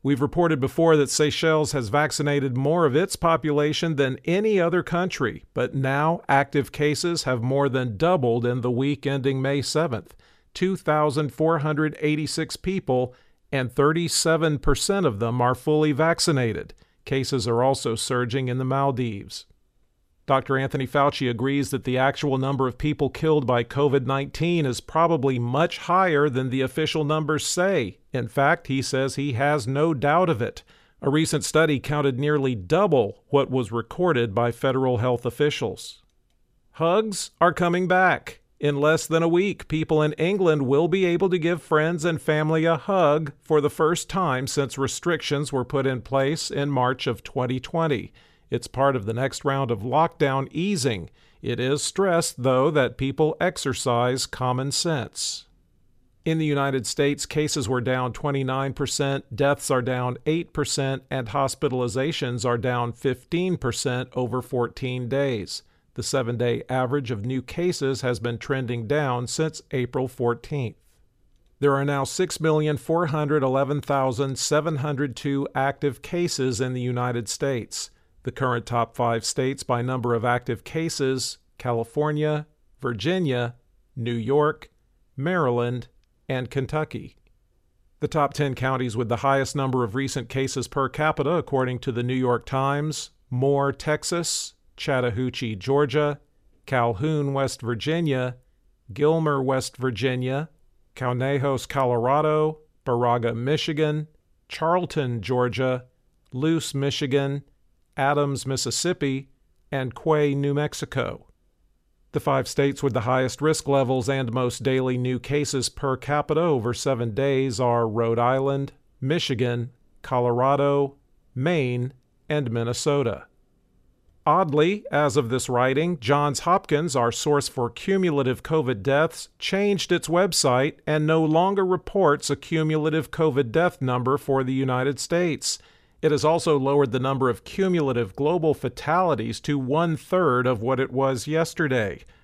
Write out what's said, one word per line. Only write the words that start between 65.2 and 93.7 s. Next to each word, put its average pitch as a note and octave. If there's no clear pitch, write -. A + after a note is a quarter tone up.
The A2+
seven-day A#2+
average C3
of G#2+
new C3
cases D#3
has B2
been A#2
trending B2
down C3
since D#3+
April B2+
fourteenth. A#2+
There C#3+
are C#3
now C#3
six F3+
million D3+
four E3
hundred D3+
eleven C3+
thousand C3+
seven D3+
hundred C#3+
two C#3
active C3+
cases C3
in B2+
the B2+
United B2
States. -
The B2
current B2
top A#2+
five A#2
states C3+
by A#2+
number B2
of A2+
active A#2+
cases, C#3
California, D3+
Virginia, B2
New A#2+
York, C#3+
Maryland, B2+
and B2+
Kentucky. C#3
The D3+
top C#3+
ten C#3+
counties B2+
with A#2+
the A2+
highest C#3
number C3
of G#2
recent C3+
cases C3+
per C3
capita, D3+
according C3
to B2+
the A#2
New B2
York B2
Times: C#3+
Moore, C#3